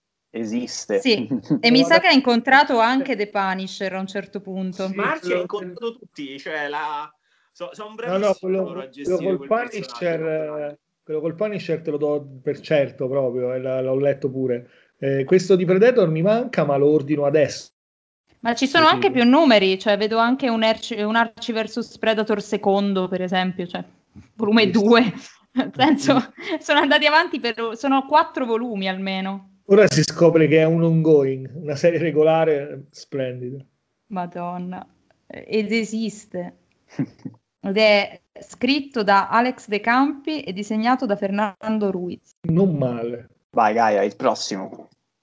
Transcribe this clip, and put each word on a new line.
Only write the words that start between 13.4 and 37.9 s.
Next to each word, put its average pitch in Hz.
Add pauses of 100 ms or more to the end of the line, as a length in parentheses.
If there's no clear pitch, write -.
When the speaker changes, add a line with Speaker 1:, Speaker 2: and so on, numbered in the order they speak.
Speaker 3:
eh, 131
la-, 131
l'ho 131
letto 139
pure. 123 (280)
Eh, 135
questo 185
di 185
Predator 196
mi 160
manca, 214
ma 143
lo 143
ordino 147
adesso. 143 (680)
Speaker 2:
Ma 233
ci 262
sono 311
Speaker 3:
Sì, 330
Speaker 2:
anche 359
Speaker 3:
sì. -
Speaker 2:
più 247
numeri, 233
cioè 202
vedo 220
anche 254
un 226
Archie, 220
un 214
Archie 226
versus 220
Predator 214
secondo, 196
per 185
esempio, 185
cioè 180 (520)
volume 220
Speaker 3:
Sì. 190
Speaker 2:
due, 226 (200)
<laughs> -
nel 262
senso, 277
Speaker 3:
Mm. -
Speaker 2:
sono 294
andati 294
avanti 311
per, 233 (200)
sono 269
quattro 311
volumi 226
almeno. 190 (160)
Speaker 3:
Ora 202
si 151
scopre 165
che 151
è 160
un 165
ongoing, 147
una 151
serie 170
regolare 151
splendida. 127 (500)
Speaker 2:
Madonna, 180 (400)
ed 208
esiste. 208 (280)
Speaker 1:
<laughs> - (260)
Speaker 2:
Ed 196
è 208 (220)